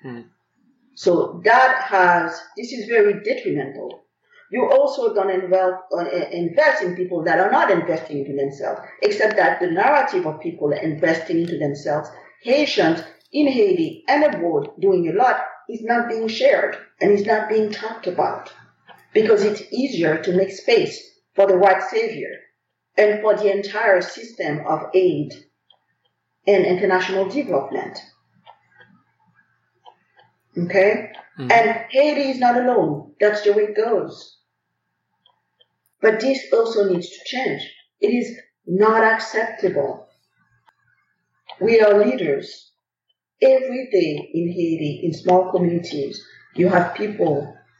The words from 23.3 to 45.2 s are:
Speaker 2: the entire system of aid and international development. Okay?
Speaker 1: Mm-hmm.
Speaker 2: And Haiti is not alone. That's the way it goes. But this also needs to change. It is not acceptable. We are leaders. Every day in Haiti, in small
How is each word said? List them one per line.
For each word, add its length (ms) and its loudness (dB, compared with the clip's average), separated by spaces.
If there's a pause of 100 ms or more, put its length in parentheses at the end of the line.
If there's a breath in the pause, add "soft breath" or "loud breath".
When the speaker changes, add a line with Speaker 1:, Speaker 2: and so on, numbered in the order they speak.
Speaker 2:
the 160 0
entire 480 0
system 680 -8
of 140 -2 (120)
aid 380 0 (1160)
and 180 4
international 640 0
development. 680 -6 (2500)
Okay? 540 0 (260)
Speaker 1:
Mm-hmm. 140 -4
Speaker 2:
And 200 4 (200)
Haiti 400 2
is 80 -6
not 180 2
alone. 640 -2
That's 240 2
the 100 4
way 120 2
it 120 -6
goes. 640 -4 (1600)
But 200 2
this 220 -2 (100)
also 360 2
needs 200 -2
to 160 -20
change. 380 -6 (380)
It 80 2
is 300 -4 (280)
not 360 2
acceptable. 1040 -2 (1500)
We 200 4
are 240 6
leaders. 640 -4 (720)
Every 480 2
day 420 0
in 200 -2
Haiti, 500 -4
in 100 -2
small 380 2